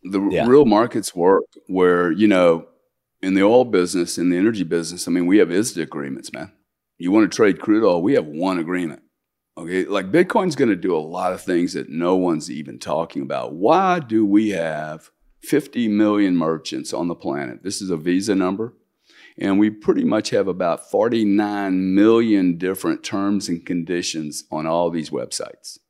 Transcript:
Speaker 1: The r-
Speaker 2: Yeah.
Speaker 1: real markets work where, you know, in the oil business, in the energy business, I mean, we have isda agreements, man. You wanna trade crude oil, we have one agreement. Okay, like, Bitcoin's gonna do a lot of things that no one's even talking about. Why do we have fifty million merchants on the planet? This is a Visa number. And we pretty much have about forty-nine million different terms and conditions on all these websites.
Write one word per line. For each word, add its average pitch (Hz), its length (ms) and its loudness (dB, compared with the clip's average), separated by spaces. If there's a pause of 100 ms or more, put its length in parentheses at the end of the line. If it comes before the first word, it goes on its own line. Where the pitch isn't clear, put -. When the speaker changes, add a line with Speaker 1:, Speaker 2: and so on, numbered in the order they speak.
Speaker 1:
The 98 180 -4
r- 98 100 -2
Speaker 2:
Yeah. 85 160 0
Speaker 1:
real 135 180 8
markets 110 500 0
work 87 300 4 (200)
where, 90 460 2
you 104 160 2
know, 87 400 4 (540)
in 95 120 -2
the 95 80 2
oil 110 240 4
business, 90 540 0
in 87 100 0
the 87 80 2
energy 101 260 0
business, 85 440 -6
I 87 40 -2
mean, 87 140 2
we 98 140 6
have 85 120 4
isda 95 300 -2
agreements, 71 500 -10
man. - 200 -14 (480)
You 87 120 -2
wanna 107 160 4
trade 98 320 2
crude 107 240 2
oil, 87 180 2
we 117 120 2
have 95 140 0
one 87 320 -4
agreement. 85 420 -6 (560)
Okay, 87 280 -4
like, 95 260 -4
Bitcoin's 185 440 2
gonna 120 200 2
do 87 200 -2
a 78 40 0
lot 90 340 -4
of 87 80 -10
things 87 320 0
that 64 160 -8
no 85 260 0
one's 82 360 -2
even 67 260 -12
talking 78 460 -6
about. 67 300 -6
Why 175 460 2
do 110 260 0
we 104 240 4
have 78 600 -6 (320)
fifty 120 460 -2
million 104 500 2
merchants 78 560 -4
on 85 140 -4
the 85 80 -4
planet? 69 480 -10
This 101 180 -8
is 95 80 -8
a 85 80 -2
Visa 92 380 0
number. 98 380 -2 (640)
And 98 220 0
we 107 100 4
pretty 107 360 0
much 107 240 0
have 98 180 0
about 87 420 -4
forty-nine 101 1040 0
million 104 640 4
different 90 460 -4
terms 98 460 -4
and 85 160 -6
conditions 85 840 -6
on 78 160 -6
all 85 240 0
these 80 200 -6
websites. - 720 -10 (100)